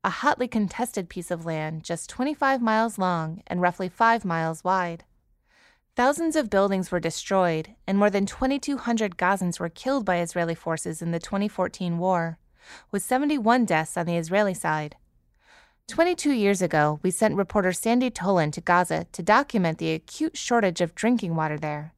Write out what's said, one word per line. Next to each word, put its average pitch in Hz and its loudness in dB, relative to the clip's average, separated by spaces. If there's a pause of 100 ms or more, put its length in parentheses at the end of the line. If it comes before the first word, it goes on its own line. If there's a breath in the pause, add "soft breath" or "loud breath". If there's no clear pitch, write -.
a 190 0 (100)
hotly 285 2
contested 208 -4
piece - -10
of 165 -6
land 160 -6
just - -8
twenty-five 269 0
miles 220 0
long 175 -2
and 180 -2
roughly 180 0
five 226 2
miles 165 -2
wide. 180 -2 (960 soft breath)
Thousands 294 2
of 240 0
buildings 190 2
were 180 0
destroyed, 170 0 (100)
and 196 0
more 208 6
than 202 0
twenty-two 277 -2
hundred 220 -2
Gazans 185 0
were 175 -4
killed 262 -2
by 180 2
Israeli 170 -2
forces 160 -6
in 170 -4
the 170 -2
twenty 202 -2
fourteen 175 -4
war, 170 0 (540 loud breath)
with 202 -2
seventy-one 254 2
deaths 160 0
on 170 -2
the 170 0
Israeli 185 0
side. 156 -4 (920 soft breath)
Twenty-two 339 2
years 202 2
ago, 151 2
we 185 0
sent - 2
reporter 190 0
Sandy 240 0
Tolan 170 2
to 170 -8
Gaza 175 2
to 175 -10
document 202 2
the 160 -2
acute - -6
shortage 208 0
of 170 0
drinking 214 0
water 151 -2
there. 151 -8